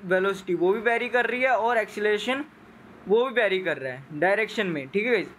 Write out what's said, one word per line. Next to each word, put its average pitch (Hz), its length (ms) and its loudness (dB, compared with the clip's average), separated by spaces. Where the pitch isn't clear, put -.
velocity 190 500 0
वो 175 180 2
भी 226 60 -2
vary 233 300 0
कर 233 160 2
रही 247 160 -2
है 262 80 2
और 233 280 2
acceleration 214 680 -2
वो 226 180 4
भी 240 160 0
vary 190 180 2
कर 170 180 -2
रहा 131 160 -8
है 135 100 -14
direction 202 540 0
में, 143 220 -6
ठीक 208 160 -2
है 247 60 0
गाइस। 185 160 0